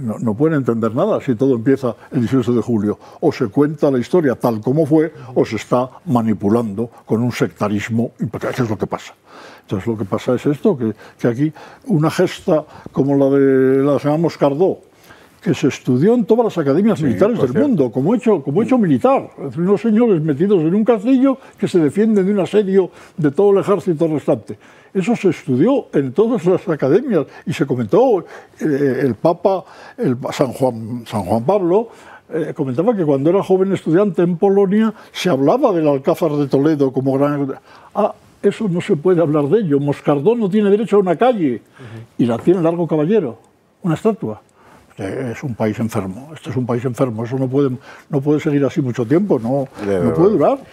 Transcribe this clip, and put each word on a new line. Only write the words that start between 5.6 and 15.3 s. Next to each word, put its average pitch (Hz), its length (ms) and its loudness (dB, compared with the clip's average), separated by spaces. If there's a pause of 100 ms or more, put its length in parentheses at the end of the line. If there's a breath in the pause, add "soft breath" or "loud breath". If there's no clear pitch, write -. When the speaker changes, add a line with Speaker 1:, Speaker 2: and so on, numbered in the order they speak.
Speaker 1:
manipulando 113 840 0 (160 loud breath)
con 110 160 0
un 123 120 -2
sectarismo 110 800 -4 (100)
impecable, - 340 -6
que 135 80 -2
es 113 60 -4
lo 107 80 -4
que - 100 -6
pasa. - 260 -10 (500 loud breath)
Entonces 98 220 -6
lo 113 120 -4
que 110 80 -6
pasa 117 300 -2
es - 100 -4
esto, 151 320 0
que, 113 160 -2 (260 loud breath)
que - 80 0
aquí 139 260 -2 (320 loud breath)
una 160 240 0
gesta 170 540 -2 (300 loud breath)
como 139 220 0
la 139 220 4
de 135 460 4
la 139 160 0
señora 147 180 -2
Moscardó, 156 600 0 (600 loud breath)